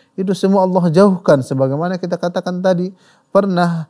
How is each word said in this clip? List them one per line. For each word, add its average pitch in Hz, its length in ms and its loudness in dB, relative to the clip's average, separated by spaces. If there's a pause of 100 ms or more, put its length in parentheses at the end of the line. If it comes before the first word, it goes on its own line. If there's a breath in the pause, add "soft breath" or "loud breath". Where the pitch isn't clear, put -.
(140)
Itu 190 240 -4
semua 190 320 2
Allah 180 240 0
jauhkan. 180 480 4
Sebagaimana 143 560 -2
kita 175 240 -6
katakan 180 400 -6
tadi, 185 320 0 (400 soft breath)
pernah, 175 560 0